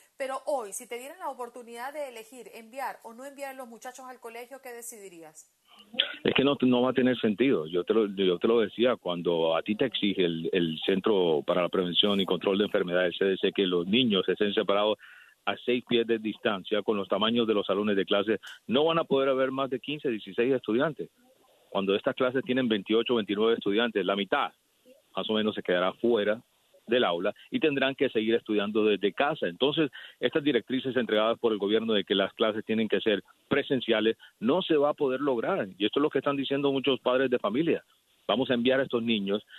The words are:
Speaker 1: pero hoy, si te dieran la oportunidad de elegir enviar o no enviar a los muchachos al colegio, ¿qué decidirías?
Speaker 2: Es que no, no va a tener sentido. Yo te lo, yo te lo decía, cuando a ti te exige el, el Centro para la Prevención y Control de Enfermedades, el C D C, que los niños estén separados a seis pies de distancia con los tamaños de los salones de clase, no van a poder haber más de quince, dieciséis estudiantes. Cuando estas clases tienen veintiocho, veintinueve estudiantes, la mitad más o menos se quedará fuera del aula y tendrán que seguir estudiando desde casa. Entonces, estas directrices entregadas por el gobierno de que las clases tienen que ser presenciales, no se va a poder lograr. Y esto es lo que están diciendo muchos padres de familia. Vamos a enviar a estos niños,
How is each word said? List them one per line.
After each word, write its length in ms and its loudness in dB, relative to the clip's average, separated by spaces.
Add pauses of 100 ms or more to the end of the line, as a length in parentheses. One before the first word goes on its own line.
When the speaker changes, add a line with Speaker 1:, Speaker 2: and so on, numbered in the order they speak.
(180)
Speaker 1:
pero 280 -4
hoy, 260 -4
si 160 -12
te 100 -8
dieran 220 -14
la 100 -6
oportunidad 640 -10
de 160 -8
elegir 440 -16
enviar 500 -10
o 100 -14
no 120 -16
enviar 300 -12
a 20 -20
los 100 -12
muchachos 400 -16
al 120 -16
colegio, 420 -14
¿qué 80 -16
decidirías? 800 -16 (760)
Speaker 2:
Es 100 -4
que 100 2
no, 180 4
no 200 6
va 100 2
a 20 0
tener 260 4
sentido. 480 2
Yo 160 -2
te 100 2
lo, 140 4
yo 300 2
te 100 0
lo 120 4
decía, 360 2
cuando 600 0
a 80 0
ti 120 -2
te 100 0
exige 400 0
el, 280 -2
el 320 0
Centro 600 2
para 160 2
la 80 0
Prevención 500 2
y 60 0
Control 320 0
de 80 2
Enfermedades, 500 0
el 20 -10
C 80 2
D 120 2
C, 160 0
que 140 2
los 180 0
niños 420 2
estén 260 0
separados 440 2 (480)
a 100 -2 (100)
seis 220 0
pies 200 2
de 120 2
distancia 640 -4
con 120 0
los 140 -4
tamaños 380 2
de 60 2
los 120 0
salones 320 0
de 80 2
clase, 340 0 (280)
no 180 2
van 120 2
a 60 2
poder 260 0
haber 220 0
más 180 -4
de 100 -4
quince, 300 -6
dieciséis 440 -2
estudiantes. 560 -2 (600)
Cuando 260 0
estas 200 0
clases 280 0
tienen 260 0
veintiocho, 460 2
veintinueve 400 2
estudiantes, 500 0
la 120 0
mitad 340 -2 (640)
más 140 -4
o 40 -2
menos 200 0
se 80 -8
quedará 320 0
fuera 480 0 (460)
del 160 2
aula 320 -2 (160)
y 80 -2
tendrán 340 0
que 160 0
seguir 240 0
estudiando 520 0
desde 280 2
casa. 340 -2
Entonces, 440 0 (280)
estas 240 -2
directrices 520 -2
entregadas 420 2
por 140 2
el 80 0
gobierno 340 0
de 100 2
que 120 0
las 180 0
clases 320 -2
tienen 220 0
que 120 0
ser 220 2 (260)
presenciales, 720 0 (220)
no 240 2
se 120 2
va 140 4
a 60 -2
poder 240 -2
lograr. 480 -2 (100)
Y 80 0
esto 140 0
es 20 4
lo 80 2
que 80 -2
están 200 -2
diciendo 340 0
muchos 300 0
padres 280 2
de 80 2
familia. 460 -2 (440)
Vamos 220 0
a 60 0
enviar 240 2
a 40 0
estos 200 -2
niños, 420 -2 (140)